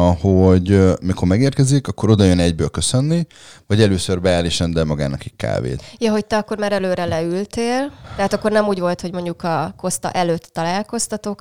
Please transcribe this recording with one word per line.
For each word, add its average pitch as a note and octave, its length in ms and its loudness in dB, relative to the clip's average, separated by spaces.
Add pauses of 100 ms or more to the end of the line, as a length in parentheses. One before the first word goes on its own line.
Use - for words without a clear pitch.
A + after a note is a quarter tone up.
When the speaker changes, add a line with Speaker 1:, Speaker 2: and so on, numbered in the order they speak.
(120)
Speaker 1:
hogy, F#2 600 4
ö, F#2+ 300 6
mikor F2+ 260 -2
megérkezik, C3+ 600 2
akkor - 220 -2
oda G#2 140 6
jön F2+ 160 6
egyből E2 300 0
köszönni, D3+ 580 -2 (400)
vagy G#2 140 2
először F#2+ 400 2
beáll F2 240 2
és E2 140 -2
rendel E2 260 0
magának D2 400 -4
egy - 100 -16
kávét. A1+ 480 -6 (140)
Speaker 2:
Ja, A3+ 140 -2
hogy G#3 140 -2
te A3 120 -2
akkor G#3+ 200 -6
már G3+ 140 -4
előre F#3 340 -2
leültél, G#3 840 -4 (240)
tehát G3 180 -2
akkor G#3 180 -2
nem G#3+ 160 2
úgy G3 120 -2
volt, F3 220 -4
hogy F3 100 -8
mondjuk F3 320 -8
a E3 340 -4
Costa F3+ 340 -6
előtt E3+ 420 -2
találkoztatok, G#3 880 -6